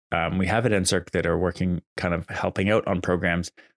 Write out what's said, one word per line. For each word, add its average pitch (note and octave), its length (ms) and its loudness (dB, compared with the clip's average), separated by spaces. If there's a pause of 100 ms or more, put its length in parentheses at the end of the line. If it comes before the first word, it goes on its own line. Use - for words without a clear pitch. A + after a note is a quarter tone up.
(120)
um, E2+ 260 0
we F#2 100 2
have A2+ 180 2
at A#2 60 2
N F#2+ 140 2
serc F2+ 260 0
that E2+ 140 0
are E2+ 120 2
working, F2 440 -2 (160)
kind F2 160 0
of E2 160 -4
helping G2 400 -2
out G#2+ 180 2
on F2+ 140 -2
programs, F2 500 0 (260)